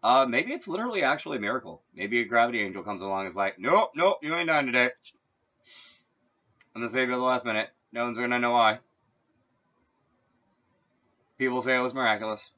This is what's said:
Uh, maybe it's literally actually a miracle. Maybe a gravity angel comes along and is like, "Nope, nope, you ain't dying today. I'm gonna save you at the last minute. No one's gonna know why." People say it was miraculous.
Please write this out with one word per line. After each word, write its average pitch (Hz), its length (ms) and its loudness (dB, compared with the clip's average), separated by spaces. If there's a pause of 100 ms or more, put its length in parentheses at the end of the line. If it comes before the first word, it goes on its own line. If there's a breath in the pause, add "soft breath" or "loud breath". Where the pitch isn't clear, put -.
Uh, 131 240 6
maybe 139 240 0
it's - 160 -8
literally 190 360 -2
actually 139 340 -2
a 107 40 -4
miracle. 104 400 -6 (140)
Maybe 104 240 -2
a 117 60 -2
gravity 117 360 2
angel 95 220 -6
comes 98 180 -8
along 98 200 -4
and 95 80 -6
is 85 60 -14
like, 95 220 -2
"Nope, 156 380 2
nope, 180 260 2
you 156 140 -4
ain't 170 120 -2
dying 147 180 2
today. 123 260 2 (1800 loud breath)
I'm 107 60 -8
gonna 117 80 -4
save 127 180 0
you 123 80 -2
at - 20 -2
the 127 60 -2
last 127 220 0
minute. 110 240 -2 (220)
No 117 120 -4
one's 120 140 -4
gonna 123 200 -2
know 120 140 0
why." 110 280 4 (2500)
People 123 240 -2
say 127 140 0
it 127 60 2
was 147 120 -2
miraculous. 110 640 -2